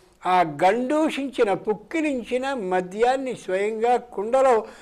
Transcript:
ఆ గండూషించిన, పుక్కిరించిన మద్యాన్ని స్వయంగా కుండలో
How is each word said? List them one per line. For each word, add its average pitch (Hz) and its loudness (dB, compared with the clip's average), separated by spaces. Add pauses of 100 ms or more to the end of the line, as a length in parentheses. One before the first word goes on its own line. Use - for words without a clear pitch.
(260)
ఆ 180 4
గండూషించిన, 240 2
పుక్కిరించిన 254 -4
మద్యాన్ని 214 -2
స్వయంగా 220 0
కుండలో 233 0 (140)